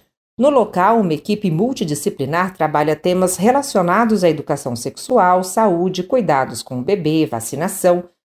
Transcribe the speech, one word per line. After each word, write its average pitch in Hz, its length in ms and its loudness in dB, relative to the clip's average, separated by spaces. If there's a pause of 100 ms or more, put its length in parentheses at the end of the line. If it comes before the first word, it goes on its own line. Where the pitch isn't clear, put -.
(360)
No 262 140 2
local, 220 500 2
uma 170 140 0
equipe 202 380 -2
multidisciplinar 180 1040 -2
trabalha 151 400 0
temas 180 420 0
relacionados 214 880 2
à 170 60 6
educação 143 460 -4
sexual, 180 680 2
saúde, 185 580 0
cuidados 151 640 0
com 127 160 -8
o 123 40 -4
bebê, 160 440 0
vacinação, 175 800 -2 (320)